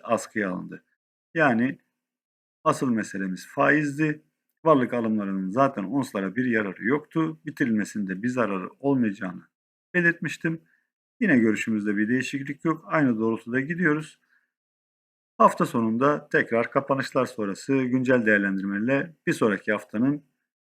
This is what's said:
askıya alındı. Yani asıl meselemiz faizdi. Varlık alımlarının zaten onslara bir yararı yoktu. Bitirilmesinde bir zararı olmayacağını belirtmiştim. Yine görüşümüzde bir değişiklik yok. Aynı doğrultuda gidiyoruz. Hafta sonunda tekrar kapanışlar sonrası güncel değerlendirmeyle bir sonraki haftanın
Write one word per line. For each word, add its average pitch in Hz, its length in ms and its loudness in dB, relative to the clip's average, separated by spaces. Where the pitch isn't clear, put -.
askıya 107 480 -2
alındı. 87 320 -10
Yani 131 440 2
asıl 143 280 0
meselemiz 98 560 -4
faizdi. 147 720 0
Varlık 131 280 4
alımlarının 101 580 -2
zaten 123 320 2
onslara 101 520 -4
bir 127 100 0
yararı 104 400 -2
yoktu. 160 600 -2
Bitirilmesinde 107 800 -2
bir 120 40 -2
zararı 101 420 -2
olmayacağını 107 680 -2
belirtmiştim. 170 680 0
Yine 160 180 4
görüşümüzde 107 600 0
bir 107 120 0
değişiklik 135 560 -4
yok. 160 220 -2
Aynı 135 320 2
doğrultuda 113 400 -2
gidiyoruz. 156 600 -2
Hafta 196 280 4
sonunda 123 640 0
tekrar 117 420 0
kapanışlar 135 540 0
sonrası 113 580 -2
güncel 127 420 2
değerlendirmeyle 101 880 0
bir 170 60 0
sonraki 107 380 0
haftanın 127 520 -2